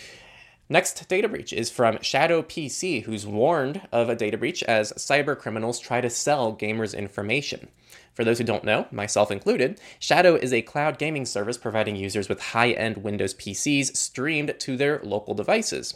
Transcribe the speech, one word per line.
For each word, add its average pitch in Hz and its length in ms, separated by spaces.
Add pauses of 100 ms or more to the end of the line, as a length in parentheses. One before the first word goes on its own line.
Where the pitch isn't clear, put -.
(720)
Next 170 360
data 196 200
breach 123 240
is 113 200
from 113 320
Shadow 160 400
P 160 260
C, 170 300
who's 104 260
warned 139 560 (100)
of 120 160
a 123 80
data 107 220
breach 120 240
as 110 320
cyber 143 420
criminals 113 440
try 120 200
to 120 120
sell 123 440
gamers' 107 400
information. 104 760 (500)
For 117 60
those 113 120
who 117 60
don't 113 220
know, 117 260
myself 104 400
included, 143 480 (180)
Shadow 170 380
is 127 160
a 117 100
cloud 147 360
gaming 147 280
service 113 320
providing 107 380
users 98 320
with 98 140
high-end 113 560
Windows 98 360
P - 200
Cs 139 440
streamed 147 640
to 131 160
their 143 280
local 104 300
devices, 104 640